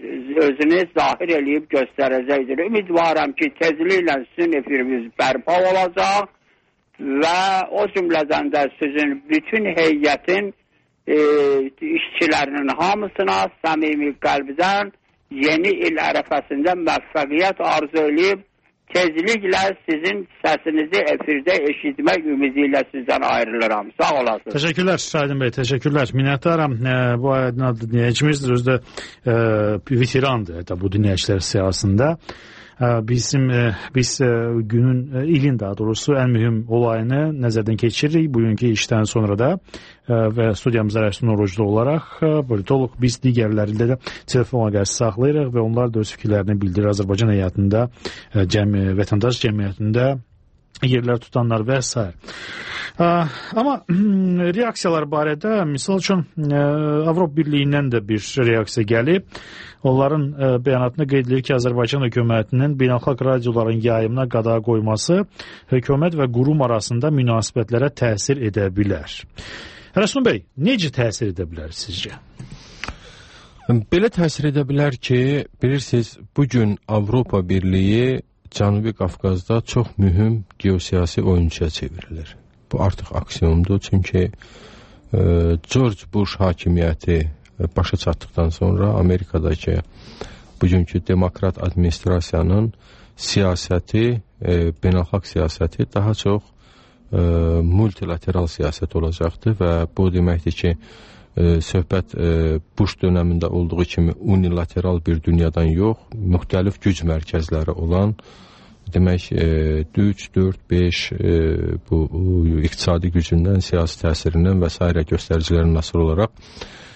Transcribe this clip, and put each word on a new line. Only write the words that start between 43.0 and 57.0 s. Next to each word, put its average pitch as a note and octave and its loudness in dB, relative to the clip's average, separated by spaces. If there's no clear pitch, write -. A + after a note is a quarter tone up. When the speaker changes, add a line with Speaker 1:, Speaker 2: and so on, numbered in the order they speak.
Speaker 2:
digərləri G#2+ 2
ilə A#2 2
də B2+ 0
telefon A#2+ 0
əlaqəsi G2+ 0
saxlayırıq B2+ 0
və A#2 2
onlar A#2 0
da A2 0
öz - -6
fikirlərini G#2 0
bildirir G2+ 0
Azərbaycan G2+ 0
həyatında, G2 0
ə, - -4
cəmi-, G#2 2
vətəndaş G#2+ 0
cəmiyyətində G#2+ 0
yerlər A#2+ 0
tutanlar A2+ -2
və C3 0
s. A2 -4
Ə, E3+ 2
amma C4 0
<clears throat> F3+ 0
reaksiyalar E3+ -2
barədə, D#3 0
misal F3 -2
üçün, F#3 0
ə, C#3+ 0